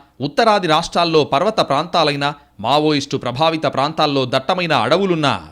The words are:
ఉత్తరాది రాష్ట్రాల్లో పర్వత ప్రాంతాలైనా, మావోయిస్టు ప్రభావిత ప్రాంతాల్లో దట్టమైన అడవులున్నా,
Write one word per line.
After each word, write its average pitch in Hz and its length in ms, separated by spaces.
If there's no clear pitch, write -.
ఉత్తరాది 196 460
రాష్ట్రాల్లో 160 580
పర్వత 185 360
ప్రాంతాలైనా, 151 720
మావోయిస్టు 143 560
ప్రభావిత 156 460
ప్రాంతాల్లో 143 640
దట్టమైన 165 440
అడవులున్నా, 143 800